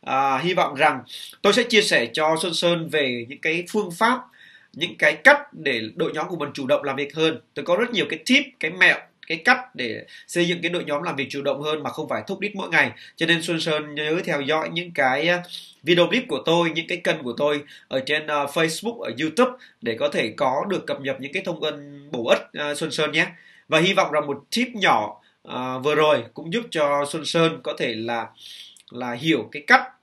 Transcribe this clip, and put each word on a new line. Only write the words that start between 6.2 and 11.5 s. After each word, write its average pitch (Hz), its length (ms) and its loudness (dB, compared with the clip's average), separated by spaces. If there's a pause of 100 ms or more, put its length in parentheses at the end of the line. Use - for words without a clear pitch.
của 175 80 -6
mình 143 180 -4
chủ 135 120 -6
động 143 180 4
làm 135 120 -2
việc 143 180 -6
hơn. 160 260 2 (140)
Tôi 139 100 -8
có 175 120 2
rất 233 140 0
nhiều 175 200 0
cái 156 160 -4
tip, 269 180 4 (160)
cái 156 100 -4
mẹo, 180 260 6 (300)
cái 160 180 -6
cách 247 300 2
để 110 300 -6 (220)
xây 175 220 0
dựng 175 140 -2
cái 170 80 0
đội 170 140 -4
nhóm 165 180 -2
làm 165 140 -4
việc 135 140 -4
chủ 139 120 -6
động 139 200 -2